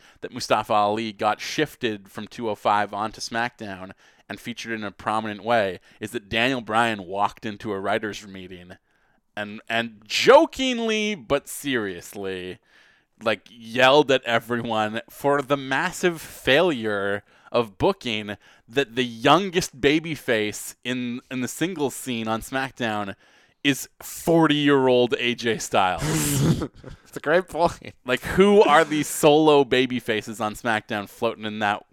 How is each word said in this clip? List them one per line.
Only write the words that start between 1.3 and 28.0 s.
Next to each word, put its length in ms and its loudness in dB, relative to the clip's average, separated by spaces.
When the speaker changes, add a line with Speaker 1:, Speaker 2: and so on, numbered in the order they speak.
Speaker 1:
shifted 720 -6
from 180 -12
two 220 -6
oh 60 -2
five 360 0
onto 300 -6
SmackDown 720 -8
and 120 -12
featured 320 -12
in 120 -8
a 60 -8
prominent 540 -6
way 340 0
is 120 -10
that 160 -10
Daniel 340 -2
Bryan 420 0
walked 400 -4
into 280 -10
a 80 -4
writers' 460 -4
meeting 520 -18
and, 320 -10
and 380 -4
jokingly 1080 4
but 340 -2
seriously, 1080 -6
like, 280 -4
yelled 600 4
at 140 2
everyone 840 -2
for 320 0
the 140 0
massive 680 -2
failure 1000 0
of 260 -2
booking 600 -4
that 280 -4
the 100 0
youngest 760 2
babyface 1000 -2
in, 380 -6
in 120 -6
the 60 -4
singles 480 -4
scene 320 -6
on 120 -2
SmackDown 720 -6
is 260 0
forty-year-old 1160 2
A 160 -2
J 240 -2
Styles. 1080 0
Speaker 2:
<laughs> 40 -16
It's 60 -12
a 20 -10
great 260 0
point. 460 -2